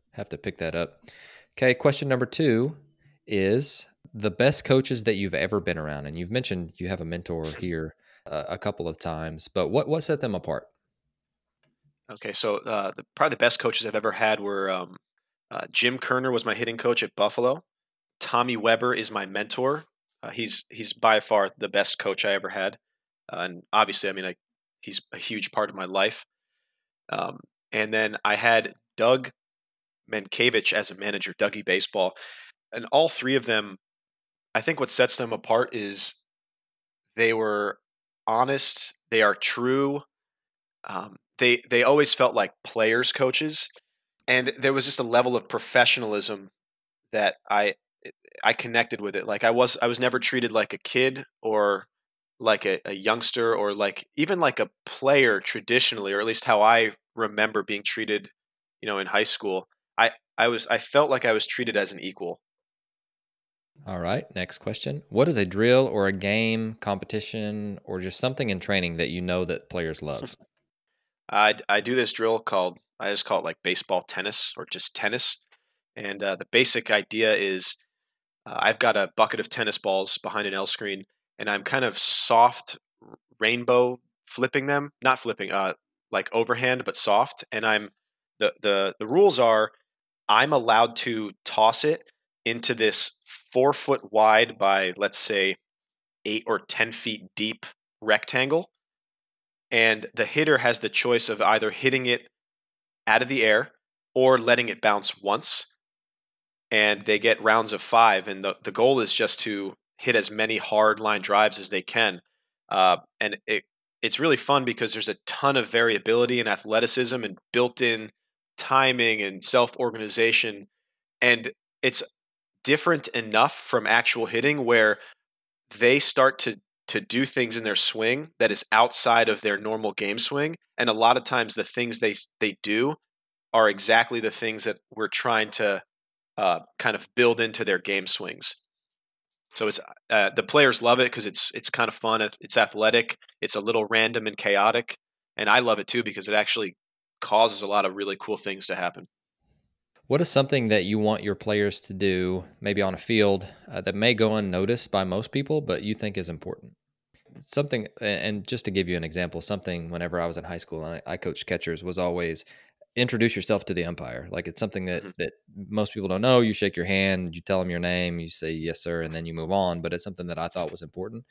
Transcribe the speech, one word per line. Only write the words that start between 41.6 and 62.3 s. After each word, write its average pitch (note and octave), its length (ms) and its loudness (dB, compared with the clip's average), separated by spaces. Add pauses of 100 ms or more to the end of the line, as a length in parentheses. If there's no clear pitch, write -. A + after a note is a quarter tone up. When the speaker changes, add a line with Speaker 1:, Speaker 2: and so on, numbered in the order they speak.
Speaker 2:
they A#2+ 140 4
always C#3+ 300 4
felt B2+ 200 2
like G2+ 180 0 (120)
players' A2+ 480 0
coaches, D3+ 560 -2 (600)
and B2+ 200 2
there C3+ 260 0
was C3+ 120 0
just C#3 140 0
a B2+ 40 -2
level A#2+ 320 4
of A2 120 -6
professionalism G#2+ 1000 0 (640)
that G#2+ 240 2 (140)
I, G#2 260 2 (680)
I A2+ 100 4
connected A#2 460 -2
with G2+ 160 -6
it. F#2+ 100 -4
Like, G#2 180 -2
I A2+ 80 6
was, A#2+ 300 2
I A#2+ 60 4
was A#2+ 120 -2
never B2+ 200 2
treated A#2+ 320 0
like G#2+ 220 0
a F#2+ 40 -8
kid C3 460 0 (180)
or G#2 440 0 (540)
like G#2+ 260 2
a, F#2+ 200 0
a G2+ 80 -8
youngster A2+ 640 0
or, G#2 180 -2
like, G2+ 420 -4
even E3+ 240 0
like C#3 200 2
a G#2+ 100 -2 (160)
player C3 540 4
traditionally, A2 720 0
or G2+ 80 0
at A2 60 -2
least A2+ 180 -2
how G#2+ 180 4
I A2+ 320 6 (220)
remember G#2+ 480 -2
being G#2 200 -8
treated, G#2+ 460 -4 (520)
you A2+ 60 -10
know, G2+ 100 -2
in G2 100 -4
high G#2 160 2
school. F#2+ 440 -4 (300)
I, A#2 140 4 (260)
I A#2 100 4
was, A#2 200 -2
I A2+ 100 2
felt C#3+ 320 2
like B2+ 160 0
I A#2 60 4
was G#2+ 140 0
treated A#2 300 -4
as G2 160 -2
an F#2+ 80 -16
equal. F2+ 400 -10 (1500)